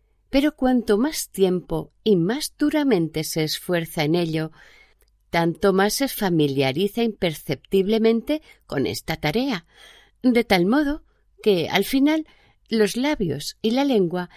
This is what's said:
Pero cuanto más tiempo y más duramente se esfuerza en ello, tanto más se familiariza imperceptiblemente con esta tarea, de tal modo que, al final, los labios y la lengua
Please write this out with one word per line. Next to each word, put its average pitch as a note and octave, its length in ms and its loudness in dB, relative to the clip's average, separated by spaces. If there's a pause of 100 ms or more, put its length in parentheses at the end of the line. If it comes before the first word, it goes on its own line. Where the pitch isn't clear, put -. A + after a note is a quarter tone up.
(320)
Pero C#4+ 240 2
cuanto A#3+ 420 2
más C#4+ 320 -4
tiempo F3+ 640 -2 (100)
y G#3+ 120 4
más G#3 420 -2
duramente B3 640 0
se D#3 200 -4
esfuerza E3 600 -4
en D3+ 120 2
ello, D#3+ 360 -2 (800)
tanto E3+ 440 0
más G3 200 2
se C4+ 140 -2
familiariza D#3 960 0
imperceptiblemente A3 1400 0 (240)
con C3 220 -2
esta - 300 -6
tarea, G#3+ 500 -4 (560)
de A#3+ 200 4
tal F3+ 220 4
modo C#4+ 380 0 (380)
que, F3 260 2
al G3 160 0
final, D4+ 420 0 (440)
los G#3+ 260 0
labios A#3+ 680 -4
y A3 100 0
la C4+ 120 2
lengua F3+ 540 0